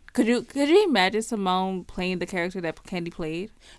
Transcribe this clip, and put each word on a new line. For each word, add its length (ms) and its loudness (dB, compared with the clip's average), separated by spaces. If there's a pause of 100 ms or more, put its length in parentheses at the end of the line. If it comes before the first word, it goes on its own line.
(140)
Could 140 2
you, 160 2
could 260 -2
you 140 8
imagine 400 2
Simone 600 -2
playing 340 -4
the 80 -4
character 340 -4
that 220 -6
Candy 260 -6
played? 400 -6 (280)